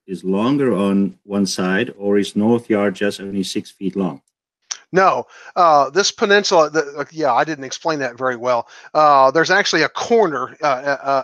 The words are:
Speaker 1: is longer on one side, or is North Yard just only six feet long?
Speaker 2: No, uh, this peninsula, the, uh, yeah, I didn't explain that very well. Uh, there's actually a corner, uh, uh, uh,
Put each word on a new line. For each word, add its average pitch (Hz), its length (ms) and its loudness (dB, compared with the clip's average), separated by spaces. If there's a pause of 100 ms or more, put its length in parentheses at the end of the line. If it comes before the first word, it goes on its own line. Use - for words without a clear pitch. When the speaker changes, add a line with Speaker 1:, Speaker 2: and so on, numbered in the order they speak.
Speaker 1:
is 92 160 -10
longer 120 500 0
on 98 500 0
one 101 220 -2
side, 95 520 -2
or 101 200 0
is 98 200 -2
North 117 320 0
Yard 101 260 0
just 101 240 -4
only 98 240 -6
six - 260 -8
feet 98 280 -8
long? 87 240 -4 (720)
Speaker 2:
No, 160 360 2 (280)
uh, 147 360 4
this 190 200 0
peninsula, 196 600 2
the, 156 100 0 (160)
uh, 143 140 -6
yeah, 156 200 -2
I 127 120 2
didn't 151 200 -8
explain 156 360 -6
that 123 180 -6
very 127 180 -2
well. 120 320 -2 (280)
Uh, 143 340 6
there's 160 220 2
actually 185 320 2
a 139 60 0
corner, 160 760 -2
uh, - 20 0
uh, 139 380 -2
uh, 135 200 0